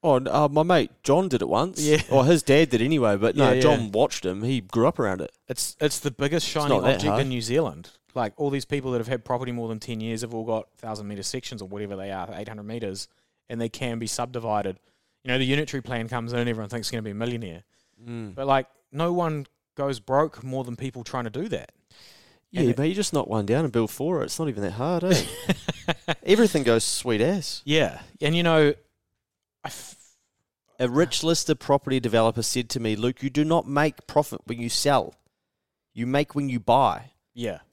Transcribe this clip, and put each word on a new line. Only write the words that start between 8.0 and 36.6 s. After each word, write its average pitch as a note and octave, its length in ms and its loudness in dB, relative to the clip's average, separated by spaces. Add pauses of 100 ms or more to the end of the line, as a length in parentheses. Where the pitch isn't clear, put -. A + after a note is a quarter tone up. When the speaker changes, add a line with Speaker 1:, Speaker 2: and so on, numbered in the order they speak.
Speaker 2:
Like, A#2 240 -2
all C#3+ 120 0
these C3+ 140 -2
people C3 280 -4
that A#2+ 60 0
have A2+ 100 -4
had B2 160 -4
property B2+ 280 -4
more A#2 160 -6
than A2 100 -6
ten A2 220 -8
years A2+ 220 -6
have A#2 120 -8
all A2+ 100 -6
got A2 240 -4 (100)
thousand G#2+ 300 -10
metre G2+ 140 -10
sections B2 400 -10
or F#2+ 60 -14
whatever G2+ 280 -10
they G2 160 -10
are, F#2 220 -8
eight G2+ 140 -10
hundred G#2 160 -14
metres, G#2+ 440 -8 (400)
and A#2 120 -8
they A#2 80 -2
can A#2 300 -6
be A2+ 80 -6
subdivided. A2 720 -4 (460)
You C3 80 -12
know, B2+ 60 0
the C3+ 60 0
unitary C#3 380 -2
plan A#2 260 -6
comes A#2 240 -6
in, A#2+ 160 0
everyone A2 220 -6
thinks A#2 160 -8
it's - 60 -6
gonna A#2 100 -6
be G#2+ 80 -8
a G2+ 40 -8
millionaire. A2 480 -6 (400)
Speaker 1:
Mm. A#2 320 -12
Speaker 2:
But, C3+ 120 -6
like, C3+ 220 2 (220)
no E3 220 -2
one D#3+ 340 -2 (300)
goes C#3 240 -4
broke C#3 420 0
more C3 220 -6
than A#2+ 120 -10
people B2+ 280 -10
trying B2 200 -6
to A2+ 60 -6
do C#3 200 -6
that. - 220 -6 (800)
Speaker 1:
Yeah, F3+ 120 0
Speaker 2:
And C3 80 4
it A2+ 60 2
Speaker 1:
but C#3+ 120 0
you F3+ 60 -2
just G3+ 180 -2
knock C#3 160 0
one G#2+ 180 0
down B2 180 2
and C3 80 -2
build A2+ 200 2
four. D#3+ 320 -2
It's - 160 -8
not D#3+ 80 -2
even G2+ 160 -6
that F#2+ 80 -4
hard, D#3+ 320 -2
eh? F3 180 4 (520)
Speaker 2:
<laughs> - 500 -6
Speaker 1:
Everything G#3 400 6
goes A2+ 200 6
sweet A2+ 360 -2
ass. E3+ 440 0
Speaker 2:
Yeah. C#3 360 0 (200)
And, D3+ 140 0
you E3+ 80 2
know, D#3 320 6 (880)
I - 60 -10
f- - 260 -16 (840)
Speaker 1:
A B2+ 80 2
rich D#3 340 2
listed D#3+ 380 0
property C3+ 400 2
developer A2+ 420 2
said A#2+ 280 -2
to B2+ 100 -4
me, A2 160 0
"Luke, A#2+ 260 -2
you C3+ 80 -4
do D3 140 2
not D#3+ 240 2
make D3 400 0
profit - 380 0
when A#2+ 140 -8
you A#2+ 80 -4
sell. C3+ 460 0 (800)
You A#2 140 -6
make C#3+ 280 0
when C#3+ 140 -2
you B2 100 -2
buy." A#2 520 2 (240)